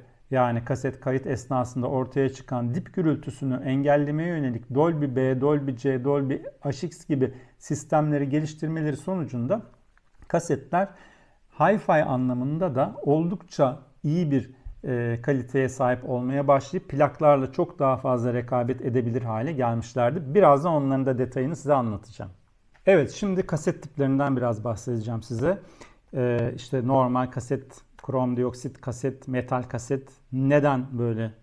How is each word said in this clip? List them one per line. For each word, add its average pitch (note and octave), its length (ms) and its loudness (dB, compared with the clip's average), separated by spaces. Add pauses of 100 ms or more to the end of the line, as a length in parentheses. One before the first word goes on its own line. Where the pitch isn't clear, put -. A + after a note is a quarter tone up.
(300)
yani A#2+ 340 2
kaset B2+ 360 -4
kayıt C3 260 -2
esnasında B2+ 600 -2
ortaya C3 420 0
çıkan B2 460 -4
dip F3+ 200 -8
gürültüsünü C3+ 680 -2
engellemeye D3 640 2
yönelik C3 460 -4
Dolby D3 420 2
B, C3 240 2
Dolby C#3 360 0
C, C3 280 0
Dolby C#3 300 2 (260)
H C#3+ 260 -4
X - 200 -14
gibi B2+ 280 0 (240)
sistemleri D3 680 0
geliştirmeleri D3+ 680 -2
sonucunda D#3+ 680 -4 (640)
kasetler E3+ 600 0 (720)
hi-fi E3+ 460 4
anlamında C3 720 -2
da D3 280 0
oldukça D#3 760 0 (240)
iyi D#3 280 0
bir, C3 200 0 (340)
e, A#2+ 380 -2
kaliteye C3 460 0
sahip B2+ 420 -2
olmaya C3 380 0
başlayıp C#3 400 2
plaklarla C#3 640 4
çok - 260 -2
daha C3+ 180 4
fazla B2 380 0
rekabet B2 460 -2
edebilir A#2+ 420 0
hale A#2 300 -4
gelmişlerdi. B2+ 840 -2
Birazdan E3 380 6
onların C3+ 340 2
da C3 120 2
detayını B2+ 380 -2
size C#3+ 180 0
anlatacağım. G#2+ 560 -4 (560)
Evet, F3 240 6
şimdi F#3+ 360 -2
kaset - 360 -4
tiplerinden C#3 540 0
biraz A#2+ 280 -2
bahsedeceğim A#2 580 -4
size. C#3 360 -2 (560)
E, A#2+ 420 0
işte B2+ 300 -4
normal B2+ 400 2
kaset, B2+ 540 -6 (220)
krom B2+ 340 0
dioksit B2 440 -4
kaset, C3 480 -6
metal B2+ 340 -2
kaset C3+ 460 -6 (240)
neden C3+ 540 4 (120)
böyle, A2+ 340 -2 (100)